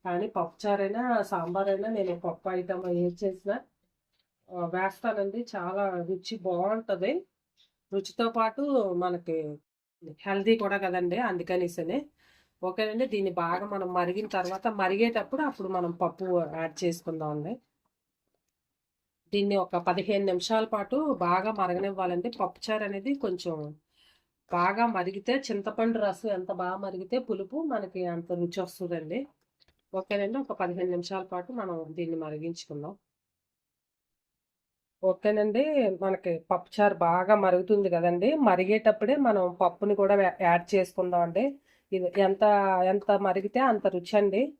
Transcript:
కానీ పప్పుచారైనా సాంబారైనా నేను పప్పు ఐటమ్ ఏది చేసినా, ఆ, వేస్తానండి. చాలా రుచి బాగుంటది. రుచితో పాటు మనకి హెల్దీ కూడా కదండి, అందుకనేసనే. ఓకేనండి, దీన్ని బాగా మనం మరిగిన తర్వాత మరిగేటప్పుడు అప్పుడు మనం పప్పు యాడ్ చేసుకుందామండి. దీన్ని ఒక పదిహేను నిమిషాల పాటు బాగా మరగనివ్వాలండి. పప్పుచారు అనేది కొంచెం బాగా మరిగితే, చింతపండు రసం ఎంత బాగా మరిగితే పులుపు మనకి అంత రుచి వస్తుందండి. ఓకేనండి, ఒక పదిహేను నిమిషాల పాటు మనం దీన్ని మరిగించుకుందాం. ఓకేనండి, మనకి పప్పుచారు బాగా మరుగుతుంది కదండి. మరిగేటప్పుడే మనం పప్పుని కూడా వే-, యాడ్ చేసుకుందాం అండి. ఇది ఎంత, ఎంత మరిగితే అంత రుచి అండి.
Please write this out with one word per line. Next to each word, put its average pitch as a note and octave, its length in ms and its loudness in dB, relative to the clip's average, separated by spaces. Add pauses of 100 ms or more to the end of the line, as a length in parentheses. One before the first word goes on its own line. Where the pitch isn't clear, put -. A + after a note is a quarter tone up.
కానీ F#3 300 -2
పప్పుచారైనా G3+ 680 -2 (280)
సాంబారైనా G3 640 0
నేను F#3 160 0 (120)
పప్పు E3+ 320 -4
ఐటమ్ F3+ 320 -4
ఏది F3 340 0
చేసినా, G3 320 -2 (960)
ఆ, F3+ 60 -8 (160)
వేస్తానండి. G3 640 -2 (160)
చాలా F#3+ 300 -2 (240)
రుచి F#3+ 260 -6 (120)
బాగుంటది. G3 640 0 (800)
రుచితో G3 340 -2 (100)
పాటు A3+ 260 0 (400)
మనకి F3 340 -2 (880)
హెల్దీ G3 280 4 (100)
కూడా G3 220 0
కదండి, F3+ 320 0 (140)
అందుకనేసనే. F3 680 -2 (680)
ఓకేనండి, G#3+ 460 -2
దీన్ని G3 180 0 (120)
బాగా F3+ 300 -2
మనం F#3+ 160 -4 (100)
మరిగిన F#3 280 -2 (100)
తర్వాత F#3 300 -2 (140)
మరిగేటప్పుడు A3 680 0
అప్పుడు F#3+ 280 -8
మనం F3 140 -2 (120)
పప్పు F3 220 -4 (340)
యాడ్ D#3+ 240 -6
చేసుకుందామండి. D#3+ 680 -4 (1800)
దీన్ని G3+ 220 2 (100)
ఒక F#3 100 -8 (140)
పదిహేను G3 420 0
నిమిషాల A3 340 2 (100)
పాటు G3+ 200 -2 (320)
బాగా F#3+ 320 2
మరగనివ్వాలండి. F#3 720 -2 (120)
పప్పుచారు G#3+ 480 -4
అనేది G3+ 220 -4 (140)
కొంచెం F3 300 -4 (960)
బాగా F#3+ 320 2 (120)
మరిగితే, F#3+ 380 -2 (140)
చింతపండు A3 560 -2
రసం G3 340 -2
ఎంత F#3 140 -6 (100)
బాగా F3+ 240 -4
మరిగితే F#3 320 -6 (100)
పులుపు G3 300 -4 (160)
మనకి F#3+ 280 -6 (120)
అంత E3+ 160 -6 (100)
రుచి F3 240 -2
వస్తుందండి. F3 560 -6 (800)
ఓకేనండి, G3+ 440 -2
ఒక G#3+ 180 -6
పదిహేను F3+ 340 -2
నిమిషాల F#3 360 -4
పాటు F3+ 180 -6 (100)
మనం F#3 160 -4 (220)
దీన్ని E3 260 -4
మరిగించుకుందాం. D#3 720 -8 (2250)
ఓకేనండి, G#3 540 2 (400)
మనకి F#3 280 -2 (200)
పప్పుచారు G3 440 2 (120)
బాగా F#3 280 6 (100)
మరుగుతుంది F#3 500 4
కదండి. F3 340 4 (180)
మరిగేటప్పుడే G#3+ 680 4 (120)
మనం G3+ 160 4 (180)
పప్పుని G3 400 2
కూడా G3 200 6
వే-, F#3 160 2 (100)
యాడ్ F3 260 4
చేసుకుందాం F3+ 540 2
అండి. F#3+ 180 0 (500)
ఇది F3+ 140 0 (180)
ఎంత, G3 160 2 (500)
ఎంత G3+ 180 2 (160)
మరిగితే G3 320 0 (120)
అంత G3+ 240 2
రుచి F3+ 260 -2
అండి. G3+ 200 4 (180)